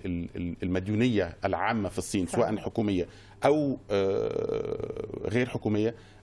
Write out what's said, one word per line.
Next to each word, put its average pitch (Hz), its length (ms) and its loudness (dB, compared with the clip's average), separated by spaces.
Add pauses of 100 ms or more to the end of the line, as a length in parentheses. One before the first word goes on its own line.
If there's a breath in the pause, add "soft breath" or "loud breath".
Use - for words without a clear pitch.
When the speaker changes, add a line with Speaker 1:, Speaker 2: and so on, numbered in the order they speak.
Speaker 1:
ال-، 87 300 -4
ال-، 87 280 -4
المديونية 98 840 0
العامة 98 440 0
في - 80 -6
الصين، 92 300 0
سواء 117 180 2
Speaker 2:
فعلًا. 104 160 -2
Speaker 1:
حكومية 101 460 0 (380 loud breath)
أو، 143 320 4 (140)
آه، - 1000 0 (340)
غير 123 260 0
حكومية، 110 460 2 (260 loud breath)